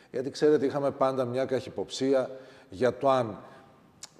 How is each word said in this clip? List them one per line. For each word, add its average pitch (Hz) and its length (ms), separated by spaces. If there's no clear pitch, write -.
Γιατί, 131 180
ξέρετε, 151 360
είχαμε 139 260
πάντα 135 340
μια 123 200
καχυποψία 127 840
για 120 280
το 139 120
αν 120 280